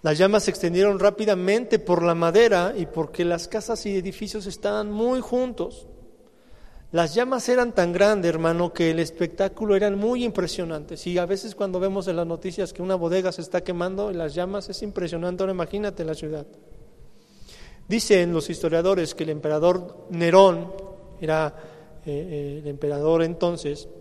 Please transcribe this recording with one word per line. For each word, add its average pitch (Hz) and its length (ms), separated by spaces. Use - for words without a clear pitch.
Las 156 160
llamas 196 240
se 196 80
extendieron 185 480
rápidamente 208 800
por 175 240
la 170 100
madera 180 640
y 175 80
porque 165 400
las 170 220
casas 220 400
y 202 80
edificios 190 500
estaban 208 460
muy 240 300
juntos. - 680
Las 165 240
llamas 247 340
eran 247 240
tan 175 180
grandes, 190 380
hermano, 165 420
que 170 200
el 160 80
espectáculo 196 760
era 208 140
muy 220 340
impresionante. 170 760
Sí, 175 200
a 175 80
veces 196 300
cuando 190 240
vemos 190 280
en 180 80
las 170 120
noticias 165 460
que 175 100
una 190 120
bodega 180 360
se 180 100
está 175 220
quemando 190 480
y - 20
las 160 220
llamas, 190 340
es 190 140
impresionante. 180 600
Ahora 190 100
imagínate 185 520
la 156 80
ciudad. 156 320
Dicen 190 440
los 160 160
historiadores 170 680
que - 80
el 160 80
emperador 151 800
Nerón, 175 600
era, 156 360
eh, 156 60
eh, 147 320
el 147 80
emperador 147 540
entonces 165 680